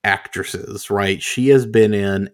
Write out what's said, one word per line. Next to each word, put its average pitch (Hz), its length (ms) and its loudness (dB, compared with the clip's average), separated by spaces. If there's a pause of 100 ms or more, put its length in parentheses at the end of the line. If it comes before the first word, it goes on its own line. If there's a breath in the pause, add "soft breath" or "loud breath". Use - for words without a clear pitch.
actresses, - 880 -4
right? 98 320 -2
She 131 280 -2
has 135 140 6
been 110 300 4
in 98 400 -2